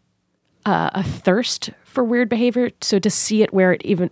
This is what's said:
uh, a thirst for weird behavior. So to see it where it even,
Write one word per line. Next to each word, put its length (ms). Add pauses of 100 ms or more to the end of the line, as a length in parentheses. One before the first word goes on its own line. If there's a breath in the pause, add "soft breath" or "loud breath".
(640)
uh, 280
a 100
thirst 680 (140)
for 200
weird 260
behavior. 420 (100)
So 180
to 100
see 340
it 100
where 200
it 120
even, 260